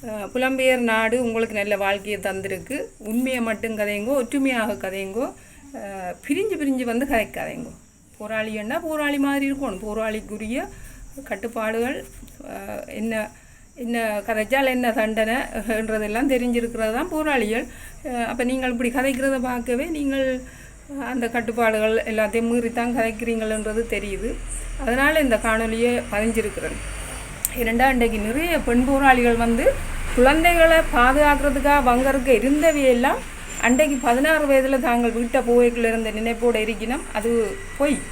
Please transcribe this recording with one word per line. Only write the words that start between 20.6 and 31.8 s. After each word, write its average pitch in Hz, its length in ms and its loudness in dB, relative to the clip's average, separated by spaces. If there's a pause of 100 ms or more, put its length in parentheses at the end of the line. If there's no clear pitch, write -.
அந்த 240 280 -4
கட்டுப்பாடுகள் 220 680 0
எல்லாத்தையும் 226 540 0
மீறித்தான் 240 460 -2
கதைக்கிறீங்கள்ன்றது 220 960 -2
தெரியுது. 208 440 -4 (460)
அதனால 269 400 2
இந்த 247 160 4
காணொளியை 226 680 2 (100)
பதிஞ்சிருக்கிறேன். 208 640 -2 (840)
ஏனெண்டா, 233 320 4
இன்றைக்கு 233 280 2
நிறைய 285 400 0
பெண் 240 260 2
போராளிகள் 254 520 6
வந்து 233 360 4 (420)
குழந்தைகளை 320 640 6 (180)
பாதுகாக்கிறதுக்காக 277 920 4